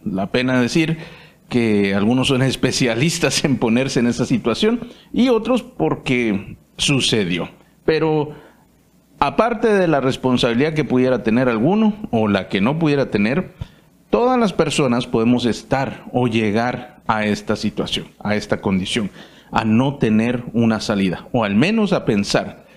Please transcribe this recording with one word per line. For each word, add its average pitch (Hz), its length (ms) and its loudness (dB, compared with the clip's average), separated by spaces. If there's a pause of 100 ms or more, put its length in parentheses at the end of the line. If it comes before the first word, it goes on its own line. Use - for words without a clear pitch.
la 95 280 -6
pena 127 280 0
decir 160 380 0 (500)
que 104 460 2
algunos 120 340 2
son 131 140 2
especialistas 131 1040 0
en 131 120 0
ponerse 131 420 0
en 120 80 2
esa 120 180 -2
situación, 143 560 0 (320)
y 247 160 2
otros 226 320 0
porque 123 960 -2 (180)
sucedió. 101 720 0 (360)
Pero 156 460 0 (880)
aparte 214 480 2
de 190 180 4
la 147 140 2
responsabilidad 127 720 2
que 151 100 0
pudiera 127 400 2
tener 120 240 2
alguno, 185 460 2 (180)
o 113 160 2
la 95 220 0
que 101 100 0
no 127 180 0
pudiera 143 320 0
tener, 113 440 -2 (560)
todas 247 280 2
las 220 140 0
personas 135 560 0
podemos 120 380 2
estar 120 640 -2
o 123 160 0
llegar 110 800 -2
a 107 180 0
esta 104 300 -2
situación, 92 520 -6 (120)
a 104 160 -2
esta 104 240 -4
condición, 98 520 -2 (380)
a 110 140 0
no 123 320 2
tener 120 560 0
una 113 300 0
salida, 98 500 -2
o 113 140 0
al 98 100 0
menos 190 380 2
a 147 100 -2
pensar - 720 -2